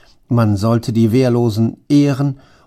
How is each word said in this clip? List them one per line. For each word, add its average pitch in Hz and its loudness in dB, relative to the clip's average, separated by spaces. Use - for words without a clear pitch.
man 110 0
sollte 113 -2
die 110 2
Wehrlosen 120 0
ehren 143 0